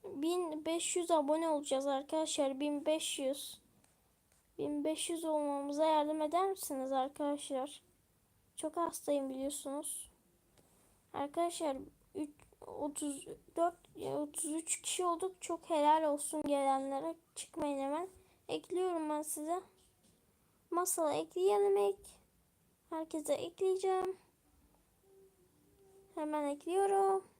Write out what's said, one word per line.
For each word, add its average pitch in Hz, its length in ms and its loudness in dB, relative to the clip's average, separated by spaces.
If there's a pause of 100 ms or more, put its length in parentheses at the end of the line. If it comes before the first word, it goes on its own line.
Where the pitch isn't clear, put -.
Bin 330 600 -2
beş 330 300 0
yüz 339 160 0
abone 311 380 4
olacağız 285 380 0
arkadaşlar. 285 720 0
Bin 294 260 0
beş 311 340 0
yüz. 277 420 -4 (960)
Bin 294 260 -2
beş 311 260 -2
yüz 339 160 -4
olmamıza 285 600 0
yardım 311 360 4
eder 339 280 2
misiniz 269 420 -4
arkadaşlar? 285 880 -2 (760)
Çok 311 220 -4
hastayım, 294 520 0
biliyorsunuz. 277 840 -6 (1000)
Arkadaşlar, 302 640 -2 (380)
üç, 302 140 -4 (380)
otuz 285 600 -6 (280)
dört, 339 200 2 (200)
ya 277 220 -4
otuz 294 280 -4
üç 320 360 -4
kişi - 240 -2
olduk. 349 360 -2
Çok - 280 -6
helal 311 340 6 (100)
olsun 302 280 -4
gelenlere. 277 720 0 (200)
Çıkmayın 285 440 -4
hemen. 302 300 -2 (380)
Ekliyorum 330 640 -2
ben 302 120 0
size. 311 400 -4 (1120)
Masal 339 440 2
ekleyelim 392 640 4
ilk. 403 220 4 (920)
Herkese 320 440 -2
ekleyeceğim. 381 840 0 (2000)
Hemen 302 280 -2
ekliyorum. 392 840 2 (120)